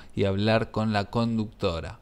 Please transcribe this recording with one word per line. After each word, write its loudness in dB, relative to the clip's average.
y 2
hablar 2
con 0
la 2
conductora. -2